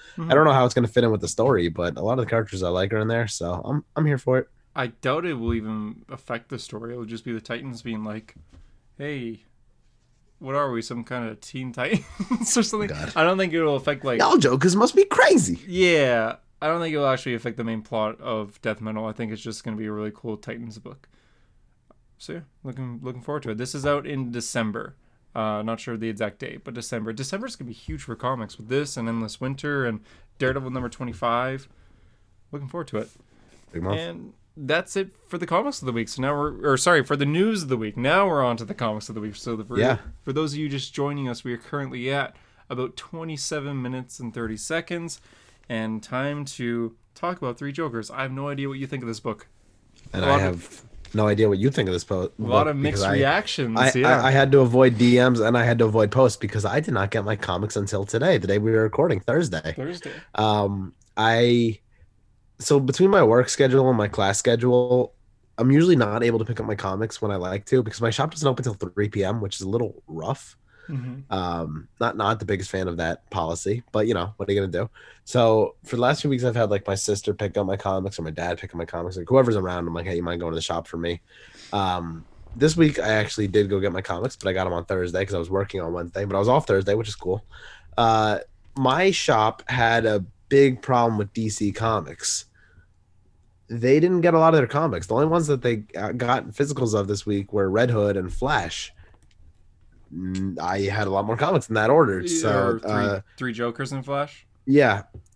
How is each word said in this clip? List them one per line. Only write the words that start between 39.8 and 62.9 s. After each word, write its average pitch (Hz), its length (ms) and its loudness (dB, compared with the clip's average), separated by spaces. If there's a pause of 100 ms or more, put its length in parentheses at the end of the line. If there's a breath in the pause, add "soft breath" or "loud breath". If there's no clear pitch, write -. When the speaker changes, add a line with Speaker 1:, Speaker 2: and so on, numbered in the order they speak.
Speaker 1:
for 139 140 -8
those 151 180 -2
of 147 60 -8
you 151 100 -4
just 135 240 -8
joining 143 360 -4
us, 120 160 -10
we 123 100 -6
are 117 40 -8
currently 127 520 -8
at 139 260 -4 (320 soft breath)
about 127 280 -6
twenty-seven 147 840 -8
minutes 127 400 -8
and 117 140 -10
thirty 113 240 -6
seconds, 165 640 -8 (500 soft breath)
and 110 320 -4
time 143 420 -6
to 120 520 -6 (180)
talk 175 240 -8
about 123 180 -6
Three 143 160 -8
Jokers. 123 380 -6
I 135 120 -8
have 131 100 -6
no 139 160 -6
idea 139 200 -6
what 135 100 -8
you 135 80 -8
think 131 160 -8
of 117 60 -8
this 110 120 -8
book. 110 260 -8 (640)
Speaker 2:
And 92 120 -2
Speaker 1:
A - 20 2
Speaker 2:
I 139 40 4
Speaker 1:
lot 143 100 6
of - 20 0
Speaker 2:
have 87 400 -4 (300)
no 107 140 4
idea 104 220 6
what 98 100 2
you 120 120 4
think 101 180 0
of 90 40 0
this 87 120 -2
po-, 90 340 -4
Speaker 1:
a 107 40 -6
lot 127 220 4
Speaker 2:
book 156 60 0
Speaker 1:
of 143 60 -2
mixed 139 260 0
Speaker 2:
because 98 100 2
I, - 20 2
Speaker 1:
reactions, 139 640 0
Speaker 2:
I, 131 180 6
Speaker 1:
yeah. 127 240 6
Speaker 2:
I, 131 60 4
I - 20 4
had 135 220 6
to 143 80 10
avoid 123 360 8
D 120 200 8
Ms 123 240 6
and 117 180 4
I 117 60 4
had 120 140 4
to 117 80 6
avoid 107 260 4
posts 127 240 6
because 104 280 -4
I 107 140 0
did 156 160 -2
not 98 160 0
get 110 140 -2
my 104 100 -2
comics 98 420 -4
until 101 280 -2
today, 135 340 2
the 87 80 -6
day 98 120 2
we 110 120 0
were 110 120 4
recording, 120 360 2
Thursday. 98 560 -2
Speaker 1:
Thursday. 156 380 -10 (240 loud breath)
Speaker 2:
Um, 101 580 0 (220)
I, 117 640 2 (800)
so 143 180 4
between 175 320 4